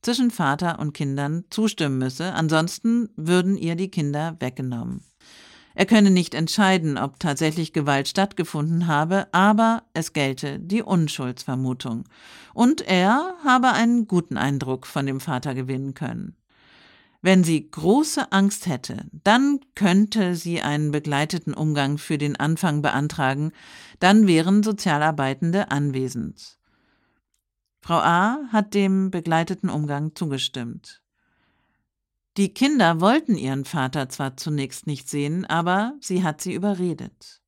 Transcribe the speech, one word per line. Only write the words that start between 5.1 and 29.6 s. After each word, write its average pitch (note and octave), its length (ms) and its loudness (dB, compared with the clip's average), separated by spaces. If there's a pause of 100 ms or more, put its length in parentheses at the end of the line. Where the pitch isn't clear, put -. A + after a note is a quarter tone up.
Er G3 120 0
könne G#3 240 6
nicht F3+ 240 2
entscheiden, D#3+ 640 2
ob C#3 200 -6
tatsächlich D#3 540 -2
Gewalt C#3 340 0
stattgefunden E3 840 -2
habe, D#3+ 440 0
aber G#3+ 520 4 (100)
es D#3+ 180 -4
gelte C#3 460 -2
die G3+ 240 -2
Unschuldsvermutung. B2+ 1200 -4 (480)
Und B3 300 2
er A#3 600 2
habe B3+ 300 4
einen A#3 340 2
guten E3+ 300 -2
Eindruck C3 500 -2
von C#3 200 -4
dem C3+ 120 -4
Vater C3+ 360 -4
gewinnen C3+ 400 -6
können. A#2 420 -10 (840)
Wenn F#3 220 6
sie D#3 260 0
große B3+ 640 0
Angst G3 340 2
hätte, - 460 -6
dann C4 480 2 (160)
könnte G3 580 4
sie E3+ 260 -4
einen D3 300 0
begleiteten D3 640 -2
Umgang D3 420 0
für D3 220 -4
den D3 160 -2
Anfang D3+ 480 0
beantragen, D3 680 -2 (480)
dann G3+ 260 6
wären F#3 380 4
Sozialarbeitende D#3 1080 0
anwesend. C3 880 -4 (1300)
Frau E3+ 140 0
A. F#3+ 400 2 (140)
hat G#3 220 0
dem F#3+ 360 2
begleiteten E3+ 580 -2